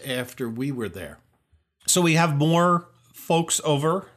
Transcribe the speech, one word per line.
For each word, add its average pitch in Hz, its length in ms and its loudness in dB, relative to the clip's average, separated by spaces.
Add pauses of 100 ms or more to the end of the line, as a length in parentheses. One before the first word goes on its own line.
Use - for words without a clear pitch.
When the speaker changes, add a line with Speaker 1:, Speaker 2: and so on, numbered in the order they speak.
Speaker 1:
after 127 420 -8
we 127 240 -6
were 120 160 -6
there. 87 300 -14 (720)
Speaker 2:
So 180 120 4
we 170 140 4
have 160 240 2
more 170 500 2 (240)
folks - 540 0
over 156 400 0 (120)